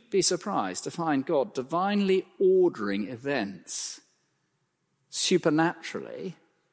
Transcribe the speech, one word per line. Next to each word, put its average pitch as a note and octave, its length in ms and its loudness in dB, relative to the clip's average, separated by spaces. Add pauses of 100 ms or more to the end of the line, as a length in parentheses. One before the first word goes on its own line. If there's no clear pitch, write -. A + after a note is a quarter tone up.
(120)
be G3 100 4
surprised D#3+ 640 0
to C#3+ 80 -6
find D3+ 340 -2
God C#3 280 0
divinely F#3+ 720 0 (100)
ordering B2 680 2
events A#2+ 960 -6 (1080)
supernaturally E3 1300 0 (380)